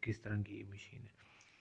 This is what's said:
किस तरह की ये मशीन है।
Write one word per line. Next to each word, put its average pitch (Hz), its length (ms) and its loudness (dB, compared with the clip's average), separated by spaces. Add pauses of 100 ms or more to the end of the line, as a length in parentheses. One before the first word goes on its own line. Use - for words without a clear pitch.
किस 110 200 2
तरह 104 180 4
की 101 160 0
ये 101 60 -4
मशीन - 380 -10
है। 107 80 -10 (520)